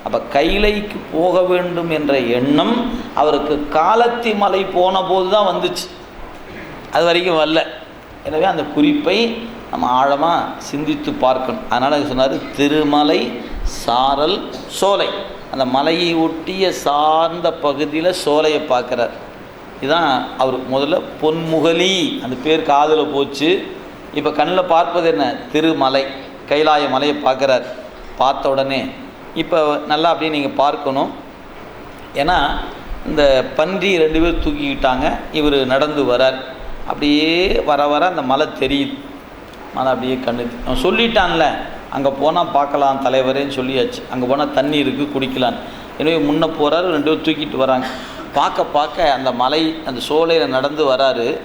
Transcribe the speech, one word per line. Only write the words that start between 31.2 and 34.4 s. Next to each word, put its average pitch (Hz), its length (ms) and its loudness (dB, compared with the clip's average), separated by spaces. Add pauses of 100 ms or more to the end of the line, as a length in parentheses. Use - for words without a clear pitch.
ஏன்னா, 147 320 2 (600)
இந்த 139 380 4 (100)
பன்றி 185 420 2
ரெண்டு 160 240 4
பேர் 165 260 2